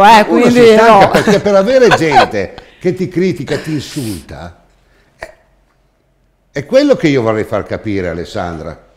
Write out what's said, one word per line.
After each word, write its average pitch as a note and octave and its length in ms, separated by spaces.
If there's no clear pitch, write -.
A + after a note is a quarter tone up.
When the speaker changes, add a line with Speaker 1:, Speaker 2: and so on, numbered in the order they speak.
Speaker 1:
eh, G#3+ 240
Speaker 2:
Uno A3+ 120
Speaker 1:
quindi A#3+ 200
Speaker 2:
si A3+ 140
stanca G#3+ 320
Speaker 1:
no. - 40
Speaker 2:
perché F#3+ 300
per G3+ 160
avere A#3+ 340
Speaker 1:
<laughs> - 60
Speaker 2:
gente C#3 580
che F3+ 160
ti - 140
critica, E3+ 480
ti D#3 160
insulta, F2+ 920
eh, - 140
è C#3+ 140
quello C#4 280
che D#3+ 140
io C3+ 140
vorrei A2 220
far G2 200
capire, G2 460
Alessandra. E2 880